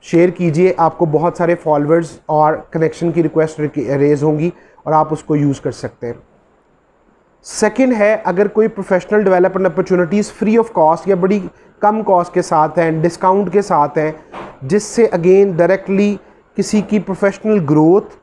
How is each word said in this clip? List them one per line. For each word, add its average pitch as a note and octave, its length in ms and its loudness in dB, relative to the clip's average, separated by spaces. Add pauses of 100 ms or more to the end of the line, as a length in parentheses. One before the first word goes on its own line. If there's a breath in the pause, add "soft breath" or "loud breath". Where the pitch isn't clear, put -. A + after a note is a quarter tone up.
शेयर E3+ 260 2
कीजिए, F3 480 0
आपको E3 260 0
बहुत D#3 320 -2
सारे E3+ 180 0
फॉलोअर्स D#3 640 0 (100)
और D3+ 260 2 (180)
कनेक्शन D#3+ 380 -2
की E3 100 0
रिक्वेस्ट D#3 380 -2
रिक-, D3+ 180 -4 (120)
रेज C#3+ 340 2
होंगी D#3 280 0 (340 soft breath)
और D3+ 80 -2
आप D#3 200 2
उसको D3+ 220 -4
यूज़ C#3+ 260 0
कर C3+ 100 -4
सकते - 360 -12
हैं। A#2 80 -10 (1300)
सेकंड B3 480 0
है, G#3+ 240 2
अगर F#3 300 -2
कोई A3 220 0
प्रोफेशनल G3+ 540 -2
डेवलपमेंट F#3 440 2
अपॉर्चुनिटीज़ F3+ 680 0
free G#3+ 260 0
of A3+ 180 -2
cost E3 300 2
या G3 80 2
बड़ी F#3+ 240 0 (420 soft breath)
कम G#3+ 220 0
कॉस्ट F3 300 0
के F3+ 80 0
साथ D#3+ 360 0
हैं, D#3+ 240 0
डिस्काउंट F#3 500 0
के G3+ 100 2
साथ D#3 360 0
हैं, D#3 180 -2 (480)
जिससे G#3 440 0
again F#3 500 4
डायरेक्टली F#3+ 640 0 (380 soft breath)
किसी G3+ 240 0
की G#3+ 180 -2
प्रोफेशनल G3 680 -2
ग्रोथ D#3 580 2